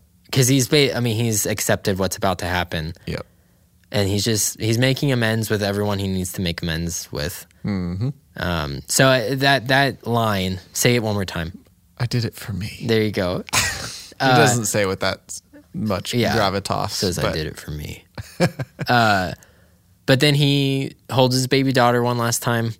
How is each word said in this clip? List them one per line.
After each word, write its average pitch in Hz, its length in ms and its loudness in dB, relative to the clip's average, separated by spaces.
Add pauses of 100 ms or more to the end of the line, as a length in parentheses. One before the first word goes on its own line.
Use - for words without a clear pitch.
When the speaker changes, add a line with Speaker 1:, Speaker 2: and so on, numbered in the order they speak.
(320)
Speaker 1:
'Cause 131 160 2
he's 131 200 2
ba-, 143 280 4
I 123 40 -2
mean, 120 160 0
he's 113 300 0
accepted 104 540 0
what's 92 180 -2
about 92 220 -2
to 87 60 -8
happen. 85 480 -4 (120)
Speaker 2:
Yep. - 200 -8 (640)
Speaker 1:
And 101 180 0
he's 101 160 -2
just, 110 340 -2
he's 113 180 0
making 131 340 2
amends 113 380 0
with 107 140 0
everyone 101 360 0
he 98 80 -2
needs 92 260 -2
to - 80 -6
make 87 200 -2
amends 82 500 -4
with. 73 340 -6 (180)
Speaker 2:
Mm-hmm. 95 460 -4 (260)
Speaker 1:
Um, 78 520 -4
so, 135 200 4
uh, 131 300 2
that, 135 320 2
that 135 360 2
line, 101 540 0 (140)
say 123 220 2
it 120 80 0
one 107 120 -2
more 101 100 -2
time. 85 320 -8 (420)
Speaker 2:
"I 120 60 -2
did 120 200 -2
it - 100 -8
for - 180 -10
me." 104 320 -8
Speaker 1:
There 113 160 2
you 107 100 0
go. 98 380 -2
Speaker 2:
<laughs> - 40 -4 (640)
He 135 60 0
Speaker 1:
Uh, 127 100 6
Speaker 2:
doesn't 113 300 6
say 101 220 0
with 95 140 -2
that 95 280 -2
s-, - 140 -14 (320)
much 107 400 -4
Speaker 1:
yeah. 117 200 2
Speaker 2:
gravitas, 98 540 0
Speaker 1:
Says, 90 300 -2
"I - 40 -2
Speaker 2:
but 104 100 0
Speaker 1:
did 78 140 -4
it - 120 -12
for - 120 -14
me." 76 320 -10 (360)
<laughs> 175 80 2 (400)
Uh, 104 460 4 (720)
but 135 120 4
then 147 160 4
he 139 580 2 (180)
holds 127 240 4
his 131 120 0
baby 135 240 2
daughter 120 300 4
one 120 160 0
last 117 240 0
time 117 380 0